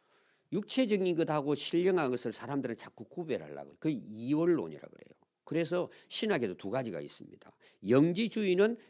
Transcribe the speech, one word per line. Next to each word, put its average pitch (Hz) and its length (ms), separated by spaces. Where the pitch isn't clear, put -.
육체적인 202 640
것하고 151 400
신령한 170 560
것을 120 200
사람들은 123 460
자꾸 - 280
구별하려고 78 640
해요. 78 100
그 160 100
이원론이라 120 920
그래요. - 340
그래서 165 460
신학에도 127 480
두 98 140
가지가 104 320
있습니다. - 500
영지주의는 185 920